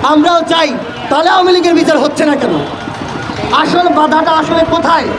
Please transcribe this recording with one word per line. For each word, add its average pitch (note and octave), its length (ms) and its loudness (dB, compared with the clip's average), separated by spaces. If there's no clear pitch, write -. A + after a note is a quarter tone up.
আমরাও E4 280 4
চাই। E4 160 2
তাহলে D#4 200 0
আওয়ামী F#4 220 2
লীগের F4 280 2
বিচার D#4 240 2
হচ্ছে D4+ 260 -2
না C#4+ 100 2
কেন? F#3+ 140 -2
আসল E4 240 2
বাধাটা D#4 420 2
আসলে E4 220 0
কোথায়? E4 340 0